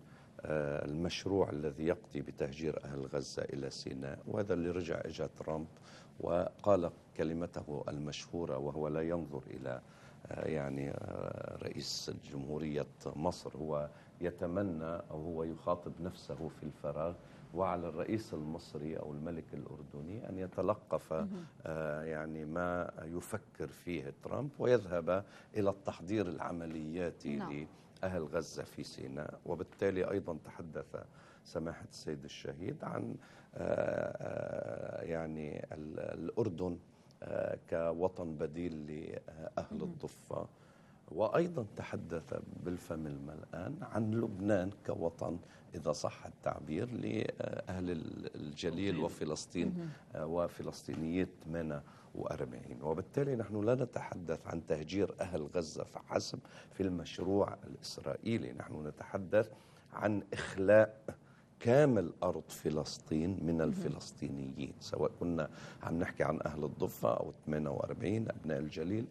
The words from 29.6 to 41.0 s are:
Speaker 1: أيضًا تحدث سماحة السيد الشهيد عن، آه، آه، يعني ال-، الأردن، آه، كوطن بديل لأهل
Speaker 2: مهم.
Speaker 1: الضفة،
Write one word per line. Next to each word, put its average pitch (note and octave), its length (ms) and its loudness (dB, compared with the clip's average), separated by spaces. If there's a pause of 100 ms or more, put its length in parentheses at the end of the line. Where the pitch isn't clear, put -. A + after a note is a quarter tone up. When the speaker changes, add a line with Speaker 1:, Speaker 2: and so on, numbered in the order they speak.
Speaker 1:
أيضًا F2 340 0
تحدث D2+ 500 -8 (480)
سماحة D#2+ 480 -4
السيد D2+ 320 -4
الشهيد C#2 600 -6
عن، - 320 -2 (400)
آه، - 640 2
آه، - 840 -4
يعني D#2 680 -2
ال-، D#2 280 -6
الأردن، E2 800 0 (440)
آه، - 360 0 (100)
كوطن E2+ 640 2
بديل D#2 520 -2
لأهل D#2+ 880 -6
Speaker 2:
مهم. - 40 -2
Speaker 1:
الضفة، - 640 -6 (640)